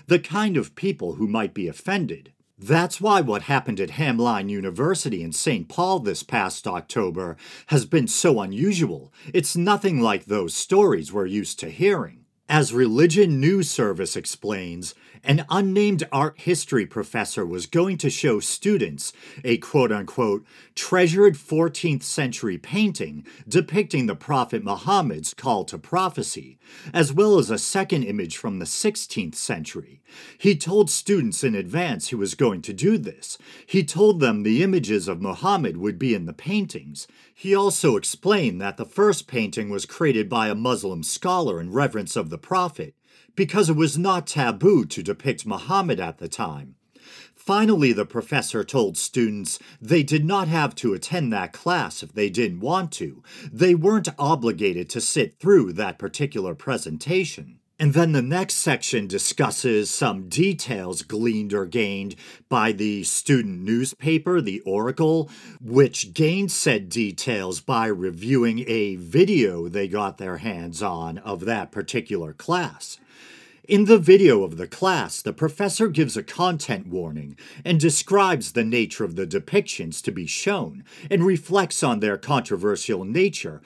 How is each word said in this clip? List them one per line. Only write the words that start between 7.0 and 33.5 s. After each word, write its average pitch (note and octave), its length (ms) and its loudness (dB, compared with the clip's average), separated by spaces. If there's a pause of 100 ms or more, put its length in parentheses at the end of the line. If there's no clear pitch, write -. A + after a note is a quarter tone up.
has C3+ 180 2
been D3 220 2
so C3 340 2
unusual. G#2 720 -2 (200)
It's E3+ 240 0
nothing F#3+ 440 2
like G#2+ 260 0
those G2 280 -2
stories B2+ 580 2
we're G2 140 -2
used G2 340 -4
to E2 100 -10
hearing. D#3+ 500 0 (280)
As D3+ 260 4
Religion D3 640 4
News F3 300 2
Service F#2+ 460 -2
explains, F2+ 800 -8 (320)
an D3 220 2
unnamed G3 640 2
art C#3+ 260 0
history C#3+ 460 0
professor G#2 640 -6
was F2 180 -6
going F3+ 320 0
to C#3+ 140 -2
show C3 280 0
students A2+ 760 -2 (280)
a A#2+ 140 0
quote-unquote G#2+ 880 -2 (300)
treasured F3+ 640 4
fourteenth D#3+ 640 -2
century B2 560 -4
painting D3 680 -4 (220)
depicting D#3+ 560 0
the G2+ 100 -2
Prophet A#2+ 480 -2
Muhammad's G2+ 680 -2
call A2 320 -2
to F2+ 140 -12
prophecy, D#3+ 800 -6 (340)
as D3+ 220 2
well G3+ 240 6
as A2+ 100 4
a A2 80 0
second F#3 460 -2
image G2+ 340 -6
from G2+ 220 -6
the E2+ 80 -8
sixteenth - 680 -4
century. - 680 -10 (340)
He G3 180 4
told F3+ 360 2
students D#3 520 0
in A#2+ 120 0
advance G#2 540 -4
he - 60 -8
was G2 200 -4
going G#2 260 0
to G2+ 140 -10
do F3 240 2
this. - 400 -12 (260)